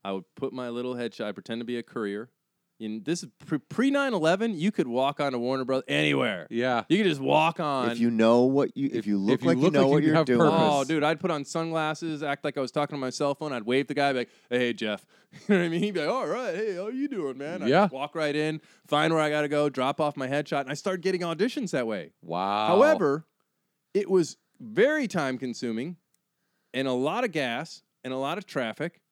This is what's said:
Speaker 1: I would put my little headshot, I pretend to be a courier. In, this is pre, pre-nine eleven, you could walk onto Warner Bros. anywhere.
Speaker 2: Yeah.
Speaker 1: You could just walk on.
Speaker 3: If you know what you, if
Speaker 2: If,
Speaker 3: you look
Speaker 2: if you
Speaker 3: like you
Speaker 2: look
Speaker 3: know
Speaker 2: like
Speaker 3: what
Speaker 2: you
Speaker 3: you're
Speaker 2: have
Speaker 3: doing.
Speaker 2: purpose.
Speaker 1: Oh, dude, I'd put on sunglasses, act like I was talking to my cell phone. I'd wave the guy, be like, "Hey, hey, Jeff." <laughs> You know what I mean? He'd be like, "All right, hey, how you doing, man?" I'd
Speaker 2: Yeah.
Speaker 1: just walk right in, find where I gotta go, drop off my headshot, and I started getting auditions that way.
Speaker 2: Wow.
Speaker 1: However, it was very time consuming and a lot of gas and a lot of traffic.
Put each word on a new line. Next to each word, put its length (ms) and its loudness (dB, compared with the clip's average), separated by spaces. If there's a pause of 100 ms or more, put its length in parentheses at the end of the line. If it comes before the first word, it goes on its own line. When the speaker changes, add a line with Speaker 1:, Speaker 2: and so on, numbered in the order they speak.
Speaker 1:
I 80 -6
would 140 -6 (100)
put 180 -6
my 160 -8
little 260 -6
headshot, 300 -8
I 60 -6
pretend 300 -10
to 40 -8
be 120 -6
a 60 -8
courier. 460 -6 (500)
In, 260 -8
this 180 -4
is 60 -18 (100)
pre, 180 -4
pre-nine 560 0
eleven, 440 0
you 140 0
could 160 -2
walk 320 0
onto 180 -2
Warner 280 -2
Bros. 220 -2
anywhere. 640 0
Speaker 2:
Yeah. 400 0
Speaker 1:
You 80 4
could 100 2
just 140 0
walk 380 2
on. 320 0
Speaker 3:
If 80 -6
you 120 4
know 320 6
what 320 2
you, 120 -2
if 80 -4
Speaker 2:
If, 120 -2
Speaker 3:
you 100 2
look 180 4
Speaker 2:
if 80 -4
you 40 2
Speaker 3:
like 100 4
you 60 2
Speaker 2:
look 100 4
Speaker 3:
know 100 4
Speaker 2:
like 80 6
Speaker 3:
what 120 6
Speaker 2:
you 60 2
Speaker 3:
you're 80 4
Speaker 2:
have 80 4
Speaker 3:
doing. 140 4
Speaker 2:
purpose. 200 6
Speaker 1:
Oh, 240 4
dude, 200 0
I'd 160 0
put 120 -2
on 140 -4
sunglasses, 760 -4
act 220 -4
like 140 -4
I 40 -2
was 100 -4
talking 240 -2
to 40 -6
my 120 -4
cell 220 0
phone. 200 -6
I'd 100 -6
wave 240 2
the 60 -6
guy, 180 2
be 80 0
like, 100 -4 (200)
"Hey, 100 0
hey, 140 2
Jeff." 320 -4 (260)
<laughs> 160 -16
You 80 6
know 60 4
what 40 0
I 40 -2
mean? 140 0
He'd 100 -2
be 80 -2
like, 80 -2
"All 180 -2
right, 280 -4
hey, 200 -4
how 140 -8
you 180 -6
doing, 300 -6
man?" 260 -8
I'd 60 0
Speaker 2:
Yeah. 160 6
Speaker 1:
just 80 -2
walk 220 -8
right 200 -2
in, 260 -2 (260)
find 260 4
where 100 4
I 60 2
gotta 200 0
go, 200 2
drop 320 -2
off 160 0
my 100 -4
headshot, 340 -2
and 80 -8
I 60 -4
started 260 -4
getting 200 -2
auditions 500 -4
that 160 0
way. 240 -6 (100)
Speaker 2:
Wow. 460 0
Speaker 1:
However, 580 4 (680)
it 160 0
was 280 2 (220)
very 480 0
time 300 -4
consuming 580 -6 (800)
and 160 -2
a 40 0
lot 300 -2
of 80 -4
gas 520 -6 (200)
and 100 -8
a 40 -4
lot 200 -4
of 80 -12
traffic. 560 -6 (100)